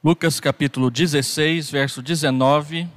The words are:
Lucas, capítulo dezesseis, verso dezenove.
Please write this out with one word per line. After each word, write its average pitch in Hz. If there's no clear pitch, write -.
Lucas, 165
capítulo 131
dezesseis, 151
verso 139
dezenove. 147